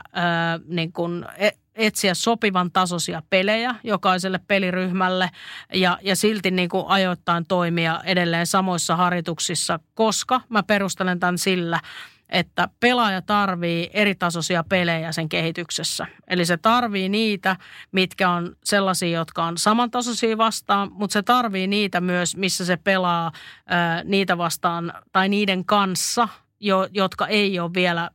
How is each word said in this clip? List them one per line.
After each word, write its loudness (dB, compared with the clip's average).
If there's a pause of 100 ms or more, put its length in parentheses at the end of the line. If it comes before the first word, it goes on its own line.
ö, -8 (460)
niin -4
kuin -4 (120)
e-, 2 (240)
etsiä 0
sopivan 0
tasoisia -2
pelejä 2 (100)
jokaiselle 0
peliryhmälle 0 (440)
ja, 2
ja 0
silti 0
niin 2
kuin -2
ajoittain 0
toimia 0
edelleen 0
samoissa 0
harjoituksissa, -2 (140)
koska 0
mä 2
perustelen 0
tän 0
sillä – 0 (480)
että -2 (120)
pelaaja 2
tarvii 0
eritasoisia 0
pelejä 0
sen -4
kehityksessä. -4 (220)
Eli 0
se 2
tarvii 2
niitä, 0 (360)
mitkä 2
on -2
sellaisia, 2
jotka -4
on -4
samantasoisia 0
vastaan, 0
mutta -4
se 2
tarvii 2
niitä 0
myös, -2
missä -2
se 0
pelaa, 0 (380)
ö, 0
niitä 0
vastaan -2 (200)
tai 4
niiden 0
kanssa, 0 (320)
jo-, 2
jotka 0
ei 0
ole -4
vielä 0